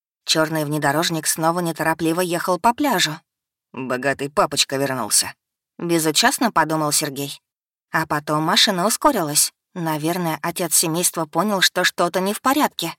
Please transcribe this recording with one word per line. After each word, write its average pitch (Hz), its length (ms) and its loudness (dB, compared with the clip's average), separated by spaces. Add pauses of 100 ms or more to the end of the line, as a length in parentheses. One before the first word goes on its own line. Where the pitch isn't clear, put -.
(240)
Черный 156 400 0
внедорожник 151 640 0
снова 165 340 0
неторопливо 165 600 0
ехал 175 380 0
по 233 140 2
пляжу. 180 480 0 (520)
«Богатый 131 580 -4
папочка 147 460 0
вернулся», — 131 580 -2 (440)
безучастно 170 720 2
подумал 156 420 2
Сергей. 143 480 -4 (520)
А 160 140 0
потом 151 360 0
машина 190 440 2
ускорилась. 208 680 0 (220)
Наверное, 160 680 -2
отец 170 320 -4
семейства 170 520 0
понял, 185 340 0
что 180 240 0
что-то 180 360 0
не 196 120 0
в - 80 -6
порядке. 262 580 0